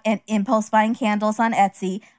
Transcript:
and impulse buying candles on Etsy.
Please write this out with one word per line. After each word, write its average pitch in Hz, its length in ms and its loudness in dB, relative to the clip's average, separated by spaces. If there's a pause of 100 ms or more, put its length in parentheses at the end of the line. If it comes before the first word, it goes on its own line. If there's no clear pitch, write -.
and 214 200 0
impulse 214 440 0
buying 220 260 2
candles 214 420 -2
on 226 160 0
Etsy. 196 460 0 (200)